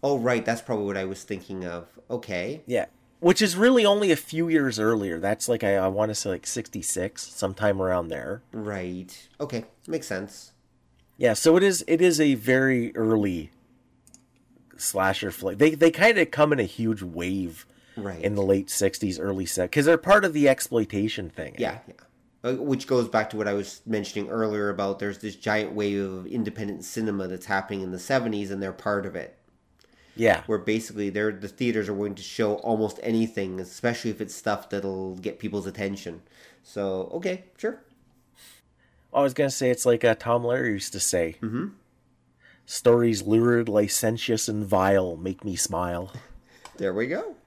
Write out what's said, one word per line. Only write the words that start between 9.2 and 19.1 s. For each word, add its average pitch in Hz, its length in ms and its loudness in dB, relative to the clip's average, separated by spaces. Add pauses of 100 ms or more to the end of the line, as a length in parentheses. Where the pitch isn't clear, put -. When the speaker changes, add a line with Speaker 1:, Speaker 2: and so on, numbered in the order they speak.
Speaker 1:
Okay, 127 260 -8 (220)
makes 117 200 -6
sense. 101 440 -10 (680)
Speaker 2:
Yeah, 120 160 4
so 160 220 6
it 180 80 6
is, 190 240 2
it 165 140 4
is 175 180 6
a 147 160 6
very 127 600 2
early 104 560 2 (1300)
slasher 95 540 0
flick. 95 260 -6
They, 151 180 6
they 165 160 6
kinda 196 340 4
come 151 280 2
in 135 60 0
a 110 60 2
huge 110 360 -2
wave 87 640 -6 (320)
Speaker 1:
Right. 95 260 -8
Speaker 2:
in 101 120 0
the 101 60 0
late 98 280 2
sixties, 98 500 0